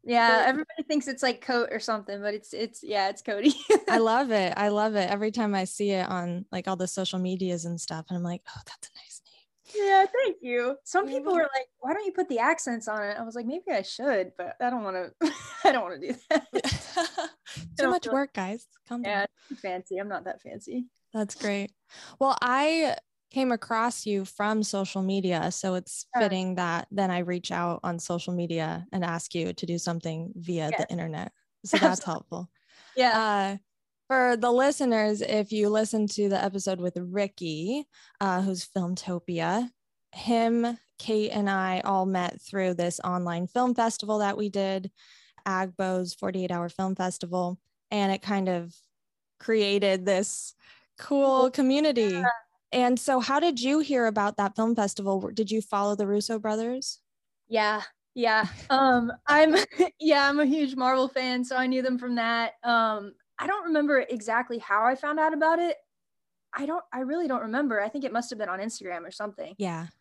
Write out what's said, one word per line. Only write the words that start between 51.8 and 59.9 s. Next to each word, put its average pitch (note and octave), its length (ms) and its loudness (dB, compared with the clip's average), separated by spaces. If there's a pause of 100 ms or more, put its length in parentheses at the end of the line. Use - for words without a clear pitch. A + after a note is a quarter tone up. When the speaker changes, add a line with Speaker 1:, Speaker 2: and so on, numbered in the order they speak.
Speaker 1:
Yeah. F3+ 140 0 (460)
Speaker 2:
And B3 280 4
so C4 220 2
how C4+ 180 2
did D4+ 220 2
you C#4 180 4
hear C#4 260 2
about G#3 320 2
that G3+ 180 0
film A3+ 200 2
festival? G3 440 0
W-, G3+ 140 -6
did G3+ 180 -2
you A3 100 0
follow G3+ 340 0
the G3+ 120 -2
Russo G#3 320 0
brothers? A3+ 600 -4 (480)
Speaker 1:
Yeah, G#3+ 360 0 (320)
yeah. A3 320 4 (220)
Um, B3+ 440 4 (140)
I'm, D#4 280 8
<laughs> - 440 2